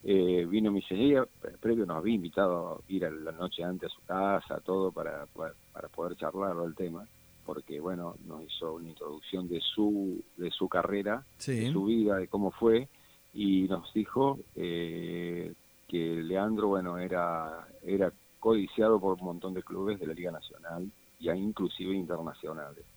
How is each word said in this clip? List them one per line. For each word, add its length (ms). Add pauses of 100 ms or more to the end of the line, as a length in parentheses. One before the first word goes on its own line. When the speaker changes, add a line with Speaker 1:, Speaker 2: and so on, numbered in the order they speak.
Speaker 1:
Eh, 460
vino 220
mi 120
señora, 440 (320)
previo 260
nos 120
había 180
invitado 600 (120)
a 40
ir 140
a 60
la 200
noche 320
antes 280
a 40
su 100
casa, 580
todo 280
para, 340
para, 280 (200)
para 160
poder 260
charlarlo 500
el 100
tema, 300 (400)
porque, 340
bueno, 360 (120)
nos 160
hizo 320
una 140
introducción 600
de 100
su, 640 (140)
de 140
su 180
carrera, 540 (160)
Speaker 2:
Sí. 160 (100)
Speaker 1:
de 80
su 120
vida, 320
de 100
cómo 240
fue, 360 (460)
y 340
nos 260
dijo, 460 (160)
eh, 960 (380)
que 340
Leandro, 460
bueno, 300
era, 680 (160)
era 300 (260)
codiciado 640
por 180
un 60
montón 300
de 80
clubes 360
de 80
la 60
Liga 180
Nacional, 580 (300)
y 120
inclusive 640
internacionales. 880 (120)